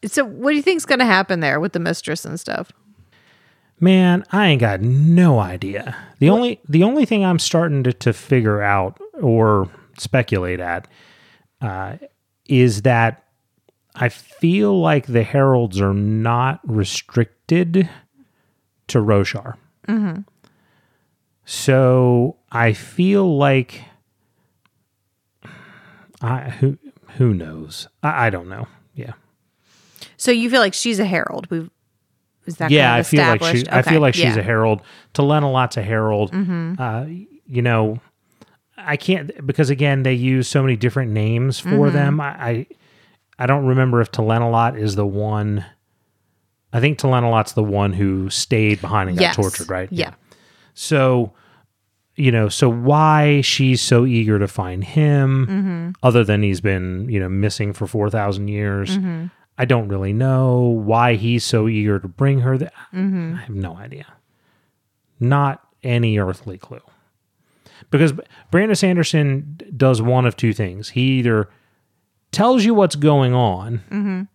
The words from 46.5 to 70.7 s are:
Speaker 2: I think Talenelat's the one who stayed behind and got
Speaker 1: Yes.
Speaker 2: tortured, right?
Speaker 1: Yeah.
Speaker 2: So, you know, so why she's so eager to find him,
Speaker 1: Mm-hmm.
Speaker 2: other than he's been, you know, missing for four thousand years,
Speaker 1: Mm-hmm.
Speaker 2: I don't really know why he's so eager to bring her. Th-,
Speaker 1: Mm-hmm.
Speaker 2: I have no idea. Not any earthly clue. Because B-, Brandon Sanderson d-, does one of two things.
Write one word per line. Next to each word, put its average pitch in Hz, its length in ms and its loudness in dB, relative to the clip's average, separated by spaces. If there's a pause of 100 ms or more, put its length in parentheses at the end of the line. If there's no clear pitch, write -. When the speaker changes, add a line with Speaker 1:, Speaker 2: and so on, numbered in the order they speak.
Speaker 2:
I 120 80 -2
think 143 180 0
Talenelat's 120 540 0
the 110 100 0
one 101 300 0
who 95 380 -2
stayed 107 500 0
behind 95 300 -2
and 90 80 -4
got 92 60 4
Speaker 1:
Yes. 85 120 0
Speaker 2:
tortured, 95 340 -2
right? 92 220 -6
Speaker 1:
Yeah. 170 220 -6 (600)
Speaker 2:
So, 131 580 0 (840)
you 135 160 2
know, 110 160 2
so 131 220 2
why 147 720 4
she's 131 400 2
so 120 240 4
eager 113 320 2
to 98 100 0
find 92 360 -8
him, 135 600 2
Speaker 1:
Mm-hmm. 180 440 -4 (120)
Speaker 2:
other 120 220 6
than 104 180 2
he's 98 200 0
been, 92 480 -4
you 110 100 -2
know, 92 80 -4
missing 101 460 -2
for 107 120 -8
four 104 220 -2
thousand 101 400 -4
years, 104 480 -4
Speaker 1:
Mm-hmm. 175 300 -6 (320)
Speaker 2:
I 127 60 0
don't 117 240 0
really 98 240 -4
know 131 480 0
why 117 540 2
he's 113 280 0
so 110 240 0
eager 104 320 0
to 92 100 -8
bring 139 320 0
her. 131 180 0
Th-, 151 120 -6 (220)
Speaker 1:
Mm-hmm. 180 440 -4
Speaker 2:
I - 40 -10
have 113 140 -12
no 92 220 -6
idea. 127 280 -18 (1120)
Not 139 480 0 (160)
any 117 360 0
earthly 92 400 -6
clue. - 240 -20 (1080)
Because 151 220 4
B-, 151 100 -10 (280)
Brandon 196 260 2
Sanderson 151 800 0
d-, - 180 -20
does 127 280 2
one 123 240 2
of 117 100 0
two 110 160 0
things. 101 380 -6